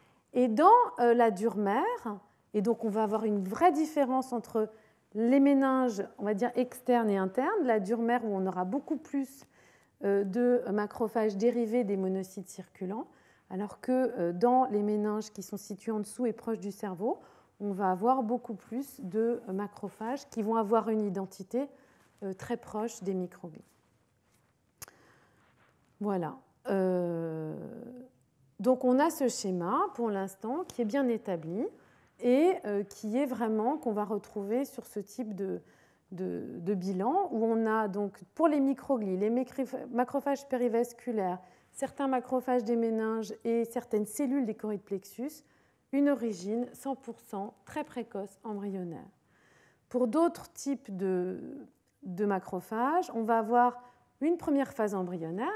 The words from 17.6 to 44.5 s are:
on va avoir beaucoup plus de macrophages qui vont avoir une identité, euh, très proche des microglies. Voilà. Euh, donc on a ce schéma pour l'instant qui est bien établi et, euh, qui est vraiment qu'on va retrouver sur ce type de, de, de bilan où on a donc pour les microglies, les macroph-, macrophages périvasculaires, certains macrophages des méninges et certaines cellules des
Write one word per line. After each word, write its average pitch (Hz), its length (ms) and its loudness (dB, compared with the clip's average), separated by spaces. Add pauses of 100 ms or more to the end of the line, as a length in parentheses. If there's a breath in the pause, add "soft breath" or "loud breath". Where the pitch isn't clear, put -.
on 202 120 -4
va 185 180 0
avoir 240 320 2
beaucoup 233 320 -4
plus 254 460 -10
de 220 420 -2 (100)
macrophages 208 800 -6
qui 226 100 -6
vont 220 160 0
avoir 220 320 2
une 214 140 2
identité, 196 680 -4 (540 soft breath)
euh, 196 100 -6
très 240 240 -6
proche 226 460 -8
des 185 100 -2
microglies. 180 480 -8 (2500 soft breath)
Voilà. 196 380 -2 (320)
Euh, 170 840 0 (1080)
donc 254 240 4
on 254 140 6
a 311 120 4
ce 269 180 0
schéma 185 480 0 (180)
pour 233 140 -2
l'instant 214 560 -4
qui - 160 -6
est 233 60 0
bien 262 220 0
établi 202 580 -4 (540 soft breath)
et, 285 340 6 (100)
euh, 208 200 -2
qui 214 340 -4
est 285 80 2
vraiment 226 500 0
qu'on 254 160 -4
va 208 120 -2
retrouver 208 600 -4
sur - 220 -12
ce - 140 -8
type 208 340 -8
de, 185 260 -6 (520 soft breath)
de, 180 480 -6
de 180 140 -2
bilan 196 560 0
où 226 140 0
on 226 220 2
a 220 220 2
donc 196 340 -6 (120)
pour 320 140 4
les 294 120 2
microglies, 247 580 0
les 208 120 2
macroph-, 247 600 -4
macrophages 269 580 -2
périvasculaires, 233 880 -2 (340 loud breath)
certains 277 360 -4
macrophages 254 560 0
des 233 120 2
méninges 220 580 0 (100)
et 233 220 2
certaines 226 400 -4
cellules 269 400 -2
des 214 80 -4